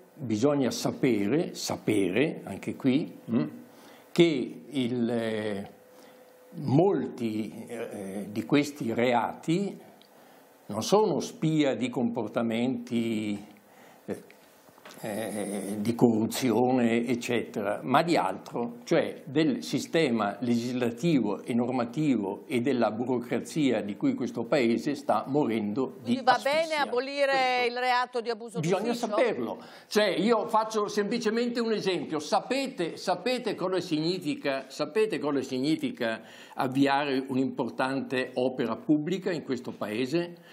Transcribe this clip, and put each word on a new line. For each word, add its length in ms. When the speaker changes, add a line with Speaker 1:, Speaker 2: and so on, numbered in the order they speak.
Speaker 1:
bisogna 580
sapere, 840
sapere 920
anche 320
qui, 340
mm, 140
che 560
il, 420
eh, 600
molti, 1080
eh, 640
di 140
questi 480
reati 840
non 160
sono 380
spia 540
di 140
comportamenti, 1500
eh, 180
eh, 800
di 160
corruzione, 1120
eccetera, 760
ma 200
di 140
altro, 680
cioè 400
del 380
sistema 800
legislativo 1040
e 100
normativo 920
e 140
della 300
burocrazia 880
di 160
cui 180
questo 300
Paese 500
sta 320
morendo 720
di 160
Speaker 2:
Quindi 100
va 180
bene 160
Speaker 1:
asfissia. 240
Speaker 2:
abolire 500
Speaker 1:
Questo. 400
Speaker 2:
il 60
reato 420
di 100
abuso 300
Speaker 1:
Bisogna 320
Speaker 2:
d'ufficio? 140
Speaker 1:
saperlo. 520
Cioè, 200
io 420
faccio 400
semplicemente 720
un 120
esempio. 460
Sapete, 800
sapete 580
cosa 260
significa, 880
sapete 500
cosa 240
significa 800
avviare 760
un'importante 1080
opera 400
pubblica 560
in 140
questo 260
Paese? 840